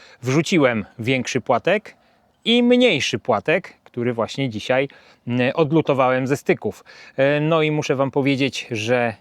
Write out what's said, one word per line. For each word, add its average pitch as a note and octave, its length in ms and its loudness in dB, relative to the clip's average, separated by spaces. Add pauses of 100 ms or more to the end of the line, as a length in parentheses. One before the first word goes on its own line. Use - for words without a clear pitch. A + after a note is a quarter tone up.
(220)
wrzuciłem C3 640 0 (140)
większy B2 420 -2
płatek D#3+ 560 -2 (480)
i A#3+ 180 2
mniejszy A#3+ 560 2
płatek, B2 560 -2 (100)
który A#2+ 280 -4
właśnie A#2 380 -4
dzisiaj, B2+ 380 -2 (380)
mm, B2 280 0
odlutowałem C3+ 720 2
ze C#3 100 0
styków. - 480 -4 (320)
E, C#3+ 240 2
no D#3 220 2
i D#3 80 0
muszę D3+ 260 -2
wam C3+ 140 0
powiedzieć, C#3 600 0
że A#2 500 0